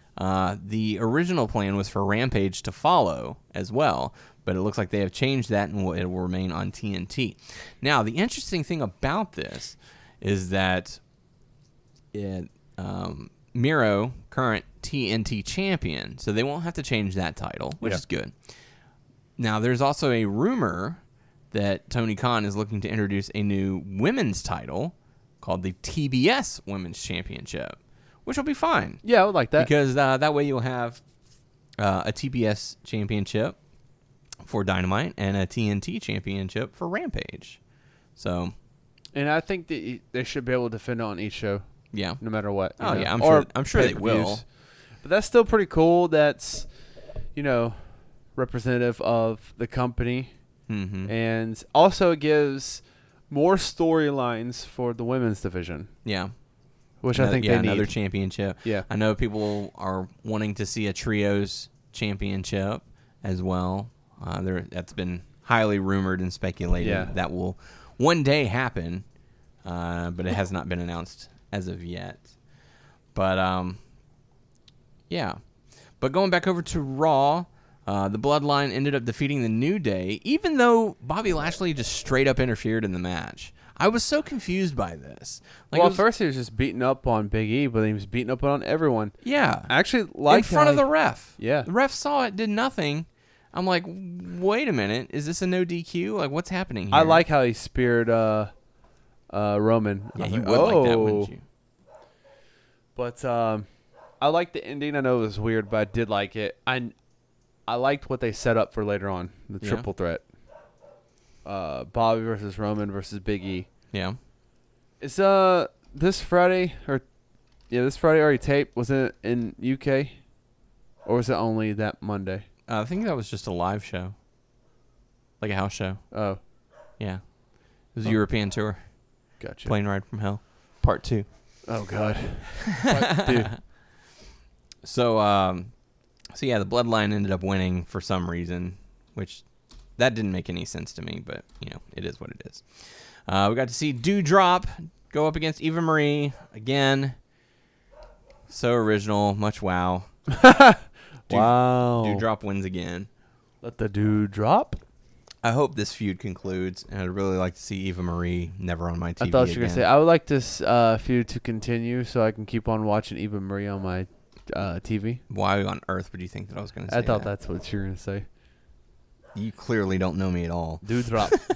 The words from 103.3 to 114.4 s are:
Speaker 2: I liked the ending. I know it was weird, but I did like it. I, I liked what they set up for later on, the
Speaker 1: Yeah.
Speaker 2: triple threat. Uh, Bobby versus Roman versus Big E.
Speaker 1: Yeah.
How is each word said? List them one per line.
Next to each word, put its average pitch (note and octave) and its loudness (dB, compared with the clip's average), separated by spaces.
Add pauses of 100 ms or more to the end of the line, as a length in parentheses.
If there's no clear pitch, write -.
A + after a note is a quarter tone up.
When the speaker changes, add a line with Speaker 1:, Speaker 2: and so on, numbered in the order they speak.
Speaker 2:
I C#3 4
liked E3+ 2
the - -8
ending. D3 -4
I C#3 2
know B2+ 4
it A#2 2
was G#2 -2
weird, A2 0
but A2 0
I G#2+ 2
did G#2+ -2
like G2+ -2
it. G#2+ -4 (100)
I, B2+ -2 (760)
I A#2 -2
liked C#3 0
what C3 -4
they A2+ 0
set A2+ 0
up - 2
for A2 -2
later G2+ -2
on, F#2 -6 (180)
the G2 -10
Speaker 1:
Yeah. G#2 -6
Speaker 2:
triple G2+ -4
threat. E2+ -4 (1200)
Uh, D#2 -8
Bobby A2+ 2
versus G#2 -6
Roman G#2 -2
versus G2 -8
Big G2 -2
E. F#2+ -4 (240)
Speaker 1:
Yeah. F#2+ -4 (880)